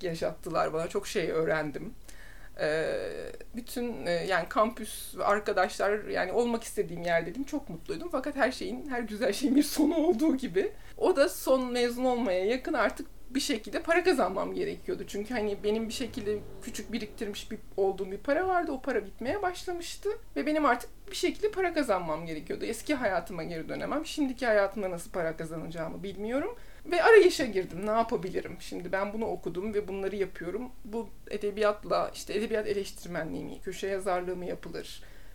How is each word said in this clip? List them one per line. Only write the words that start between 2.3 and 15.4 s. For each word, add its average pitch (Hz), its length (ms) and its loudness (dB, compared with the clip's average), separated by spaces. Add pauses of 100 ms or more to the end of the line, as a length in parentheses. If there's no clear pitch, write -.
Ee, 151 480 0 (460)
bütün, 240 500 -4
e, 175 40 0
yani 170 380 2
kampüs - 680 0
ve 185 80 -2
arkadaşlar, 202 800 4
yani 185 280 0
olmak 233 320 2
istediğim 170 380 -2
yer 170 240 4
dedim. 233 180 -4
Çok - 260 -4
mutluydum. 165 420 -6
Fakat 285 240 -2
her 269 160 4
şeyin, 247 360 -6
her 247 120 -2
güzel 214 320 0
şeyin 247 240 2
bir 294 60 8
sonu 302 340 4
olduğu 311 400 4
gibi. 240 360 0 (240)
O 349 200 4
da 285 120 6
son 262 440 2
mezun 240 320 2
olmaya 233 400 2
yakın 254 280 0
artık 262 340 2 (240)
bir 262 100 0
şekilde 262 420 -2
para 339 220 4
kazanmam 190 500 4
gerekiyordu. 175 520 -4
Çünkü 214 280 -4
hani 208 300 0